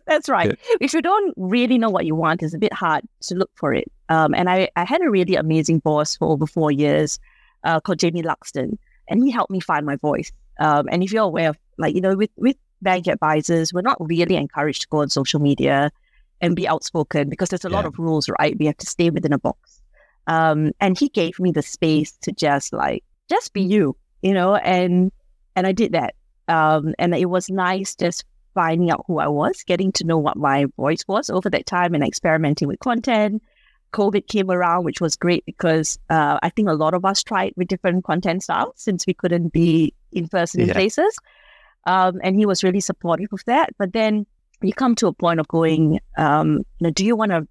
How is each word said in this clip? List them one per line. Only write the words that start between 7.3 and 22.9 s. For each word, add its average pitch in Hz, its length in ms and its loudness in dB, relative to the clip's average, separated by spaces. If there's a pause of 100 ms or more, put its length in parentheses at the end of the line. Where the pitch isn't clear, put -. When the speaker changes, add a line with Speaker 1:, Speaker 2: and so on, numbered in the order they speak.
Speaker 1:
uh, 160 160 0
called 175 180 -4
Jamie 170 220 0
Luxton, 156 560 -6 (320)
and 220 120 2
he 262 100 4
helped 226 200 -2
me 190 80 -4
find 151 260 -2
my 139 120 -4
voice. - 340 -4 (300)
Um, 147 280 2
and 175 140 0
if 190 80 -4
you're 220 120 2
aware 165 260 0
of, 151 80 -4 (200)
like, - 160 -2
you 185 60 0
know, 190 160 2
with, 208 220 0
with 247 180 0 (280)
bank 185 240 0
advisors, 160 640 0
we're 180 80 -2
not 247 180 0
really 170 380 0
encouraged 143 460 -4
to - 60 -16
go 156 120 0
on 143 80 0
social 147 320 0
media 139 500 2 (480)
and 175 160 0
be 175 120 -2
outspoken 156 600 -2
because 170 220 -4
there's 180 160 -6
a 180 40 -6
lot 190 140 -2
Speaker 2:
Yeah. 165 60 -4
Speaker 1:
of 139 100 -14
rules, 160 300 -2 (100)
right? 151 180 0
We 151 100 2
have 147 100 0
to - 80 -14
stay 170 240 0
within 151 240 0
a 135 60 0
box. - 420 -8 (460)
Um, 160 520 2
and 185 180 2
he - 120 0
gave 175 300 -2
me 180 120 2
the 156 120 0
space 156 580 -2
to - 100 -6
just, 143 400 -2
like, 69 320 -4 (260)